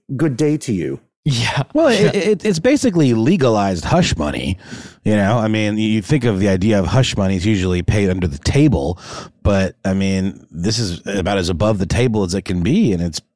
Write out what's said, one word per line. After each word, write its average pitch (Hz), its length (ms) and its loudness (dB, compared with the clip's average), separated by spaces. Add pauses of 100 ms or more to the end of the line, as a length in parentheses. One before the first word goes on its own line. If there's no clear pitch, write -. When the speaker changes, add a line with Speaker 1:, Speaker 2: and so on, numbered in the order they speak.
(160)
Speaker 1:
Good 131 220 -2
day 151 200 0
to 135 160 -6
you. 69 260 -4 (260)
Speaker 2:
Yeah. 120 380 -2 (100)
Speaker 3:
Well, 311 180 4
Speaker 2:
Yeah. 208 180 4
Speaker 3:
it, - 60 -2
it, 202 300 0
it's 196 140 0
basically 170 560 2
legalized 110 720 2
hush - 300 2
money. 71 440 -4 (460)
You 107 100 2
know, 104 240 2
I 110 80 0
mean, 107 320 -2
you 110 240 0
think 139 200 0
of 107 160 2
the 101 100 2
idea 98 280 2
of 95 80 2
hush 104 320 0
money 95 200 0
is 87 100 -2
usually 92 340 0
paid 101 300 0
under 90 160 -2
the 71 100 -6
table, 90 640 0 (420)
but, 95 340 0 (100)
I 95 100 0
mean, 98 560 -2
this 90 260 -4
is 92 300 -4
about 98 320 -2
as 87 100 0
above 101 300 0
the 95 80 -2
table 113 360 0
as 87 120 -2
it 95 80 -4
can 90 180 -4
be, 147 320 2
and 85 80 0
it's, 87 200 -4 (140)